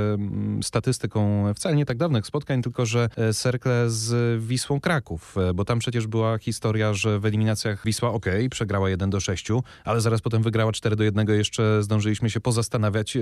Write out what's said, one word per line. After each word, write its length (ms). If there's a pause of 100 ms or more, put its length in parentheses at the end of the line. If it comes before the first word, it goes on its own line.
(140)
mm, 480
statystyką 840 (100)
wcale 220
nie 100
tak 100
dawnych 300
spotkań, 360
tylko 240
że, 300
e, 160
Cercle 580
z 540
Wisłą 360
Kraków, 580
e, 160
bo 100
tam 140
przecież 280
była 320
historia, 560
że 240
w 80
eliminacjach 580
Wisła, 280
okej, 360
przegrała 420
jeden 200
do 100
sześciu, 420 (220)
ale 160
zaraz 200
potem 220
wygrała 300
cztery 240
do 80
jednego. 280
Jeszcze 500
zdążyliśmy 480
się 100
pozastanawiać, 800